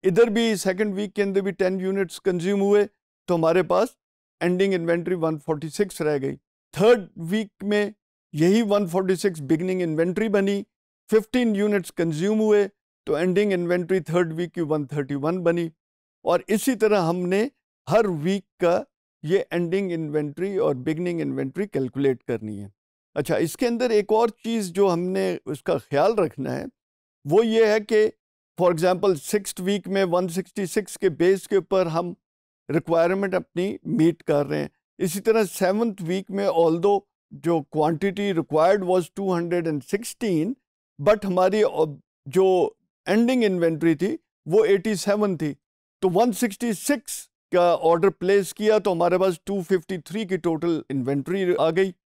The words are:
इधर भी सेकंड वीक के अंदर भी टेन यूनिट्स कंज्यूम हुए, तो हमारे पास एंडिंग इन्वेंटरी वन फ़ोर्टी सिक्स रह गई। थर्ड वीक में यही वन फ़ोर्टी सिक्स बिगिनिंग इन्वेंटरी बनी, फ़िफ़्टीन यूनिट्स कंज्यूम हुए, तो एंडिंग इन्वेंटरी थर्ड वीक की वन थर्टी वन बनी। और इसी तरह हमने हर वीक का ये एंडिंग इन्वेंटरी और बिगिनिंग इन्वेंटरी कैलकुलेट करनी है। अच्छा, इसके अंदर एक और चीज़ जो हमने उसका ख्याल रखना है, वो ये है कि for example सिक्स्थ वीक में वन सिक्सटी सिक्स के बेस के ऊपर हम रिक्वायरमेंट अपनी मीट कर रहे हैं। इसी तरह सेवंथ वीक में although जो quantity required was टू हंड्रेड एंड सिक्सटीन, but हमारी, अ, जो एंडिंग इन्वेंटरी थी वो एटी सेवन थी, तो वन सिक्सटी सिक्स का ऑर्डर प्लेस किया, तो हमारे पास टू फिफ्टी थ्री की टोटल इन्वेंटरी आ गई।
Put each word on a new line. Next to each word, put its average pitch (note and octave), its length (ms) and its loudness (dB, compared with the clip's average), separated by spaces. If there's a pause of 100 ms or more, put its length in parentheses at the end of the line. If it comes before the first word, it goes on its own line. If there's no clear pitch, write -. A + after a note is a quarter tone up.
इधर G#3+ 260 4
भी A3+ 260 2
सेकंड F#3+ 380 -2
वीक G3 180 -6
के G#3 100 -2
अंदर G3 180 0
भी G3 120 -4
टेन F#3 280 -2
यूनिट्स F#3+ 380 -4
कंज्यूम F#3+ 420 0
हुए, G3+ 280 2 (400)
तो F3+ 60 2
हमारे E3 280 2
पास F3+ 340 0 (460)
एंडिंग F3+ 320 2
इन्वेंटरी E3+ 400 -2
वन D#3+ 240 -2
फ़ोर्टी D#3 300 -6
सिक्स F#3 340 -4
रह D3+ 160 0
गई। C3+ 180 -6 (380)
थर्ड G#3 340 4 (100)
वीक G3 320 -4 (140)
में G#3 300 -2 (400)
यही F#3 280 4
वन G3+ 240 0
फ़ोर्टी F#3 300 -2
सिक्स E3+ 240 -2
बिगिनिंग E3+ 420 -2
इन्वेंटरी E3+ 460 0
बनी, G3 380 0 (440)
फ़िफ़्टीन A3 460 2
यूनिट्स G3+ 340 0
कंज्यूम E3+ 480 -2
हुए, G#3 300 4 (380)
तो D#3 120 -2
एंडिंग F#3+ 340 2
इन्वेंटरी F3+ 480 0
थर्ड E3 320 -2
वीक E3+ 180 -6
की F3 100 -8
वन D3+ 260 -2
थर्टी C#3+ 280 -6
वन D#3 240 -2
बनी। E3+ 340 -2 (520)
और F3 240 2
इसी A3 260 0
तरह G#3 260 2
हमने F3+ 500 0 (380)
हर G#3+ 180 4
वीक F3+ 380 -2
का F3+ 420 0 (380)
ये F3 280 0
एंडिंग F3 400 -2
इन्वेंटरी D#3+ 680 -4
और D3 160 2
बिगिनिंग D#3+ 460 -4
इन्वेंटरी C3+ 460 -6
कैलकुलेट C3+ 560 -2
करनी G#2+ 360 -6
है। G2+ 140 -14 (440)
अच्छा, D3+ 200 -2
इसके E3+ 300 -2
अंदर A#3+ 260 0
एक G#3 200 2
और A3+ 180 2
चीज़ G#3+ 420 -6
जो G3 160 2
हमने F#3 580 -2
उसका D3+ 320 -4
ख्याल D#3 360 0
रखना D3 380 -2
है, C#3 160 -8 (580)
वो F3+ 160 4
ये A3 300 4
है A3 80 2
कि G#3+ 320 2 (480)
for F3+ 120 4
example F3+ 440 2
सिक्स्थ - 440 -6
वीक F#3 280 -4
में G3 160 0
वन F3+ 240 0
सिक्सटी F#3 380 -6
सिक्स G3 300 -4
के G3 120 0
बेस F3+ 380 2
के G#3 100 0
ऊपर F#3 320 2
हम F3 280 -4 (540)
रिक्वायरमेंट F3+ 640 0
अपनी F3+ 520 -4
मीट D#3 360 2
कर C#3+ 240 0
रहे D3 140 -4
हैं। C#3+ 100 -6 (280)
इसी F#3 220 -4
तरह A3 240 2
सेवंथ G3+ 580 -2
वीक F#3 280 -6
में G3 160 -2
although E3+ 540 2 (340)
जो D#3+ 320 -2 (100)
quantity F#3 580 -2
required E3 500 2
was F3+ 320 0
टू F#3+ 160 -4
हंड्रेड E3+ 340 -2
एंड D3 160 -4
सिक्सटीन, G3+ 760 -4 (440)
but G#3 240 2
हमारी, F#3+ 380 2
अ, D3+ 380 -2 (280)
जो F#3 500 2 (300)
एंडिंग A#3 360 2
इन्वेंटरी E3+ 500 2
थी G3 240 -4 (300)
वो G#3 160 4
एटी G3 320 2
सेवन G3+ 400 0
थी, D3 200 -6 (460)
तो F#3+ 60 2
वन G#3+ 240 2
सिक्सटी A3+ 420 -4
सिक्स - 560 -6 (220)
का F3 220 4
ऑर्डर E3+ 360 2
प्लेस F#3+ 420 0
किया, G#3+ 260 2
तो G#3+ 120 0
हमारे F3 280 2
पास F#3+ 280 0
टू G3 160 -4
फिफ्टी F#3 360 -2
थ्री F#3+ 280 -8
की F#3 100 -4
टोटल E3 540 -2
इन्वेंटरी C#3+ 640 -2
आ E3 160 2
गई। F#3 240 0 (140)